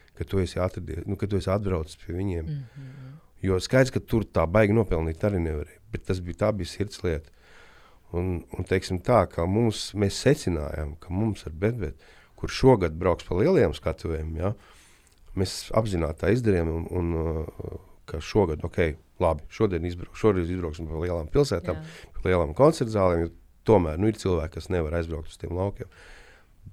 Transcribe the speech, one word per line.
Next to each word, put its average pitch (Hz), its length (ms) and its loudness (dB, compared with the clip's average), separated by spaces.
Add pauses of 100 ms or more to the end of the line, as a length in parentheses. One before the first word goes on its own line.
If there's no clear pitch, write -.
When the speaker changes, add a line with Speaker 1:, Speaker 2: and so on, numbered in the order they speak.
(140)
Speaker 1:
ka 87 100 -6
tu 98 160 0
esi 87 180 -2
atradies, 90 460 -4
nu, 101 120 -4
ka 98 120 -2
tu 101 80 0
esi 95 160 -2
atbraucis 92 480 -2
pie - 160 -10
viņiem. 90 300 -2
Speaker 2:
Mhm. 135 640 -10 (320)
Speaker 1:
Jo 95 180 2
skaidrs, 131 320 4
ka 98 80 -2
tur 110 240 -2
tā 82 240 0
baigi 104 260 4
nopelnīt 82 480 0
arī 101 160 0
nevarēja. 78 480 -4
Bet - 220 -10
tas 92 160 -2
bija, 87 160 -8
tā 104 120 2
bija 92 200 -4
sirds - 320 -6
lieta. 80 240 -2 (840)
Un, 87 280 -2 (180)
un 92 80 -4
teiksim 95 340 0
tā, 104 300 4
ka 85 160 -2
mums, 107 480 0
mēs 98 320 0
secinājām, 78 720 0
ka - 160 -12
mums 101 340 -2
ar 80 60 -12
Bet, 101 240 0
Bet, - 320 -8 (300)
kur - 100 -6
šogad 95 480 4
brauks 87 320 2
pa 87 80 0
lielajām 117 400 4
skatuvēm, 80 600 -4
ja, 95 180 -2 (840)
mēs - 300 -2 (100)
apzināti 87 480 0
tā 92 80 6
izdarījām, 98 400 2
un, 82 160 -4
un, 85 240 -2
uh, 80 640 -4 (320)
ka 78 160 -8
šogad, 82 400 2
ok, - 160 -2 (400)
labi, 80 320 2
šodien 90 320 0
izbrau-, 87 320 -8
šoreiz 92 320 2
izbrauksim 82 400 -6
pa 80 160 -4
lielām 85 240 -4
pilsētām, 90 480 0
Speaker 2:
Jā. - 400 -16
Speaker 1:
pa - 80 -6
lielām 87 320 2
koncertzālēm, 104 720 4
jo - 80 -8 (340)
tomēr, 85 320 6
nu, 107 100 4
ir 110 80 -2
cilvēki, 82 380 -2
kas - 160 -8
nevar 85 260 0
aizbraukt 80 320 -6
uz - 100 -18
tiem - 160 -8
laukiem. 98 340 -6 (840)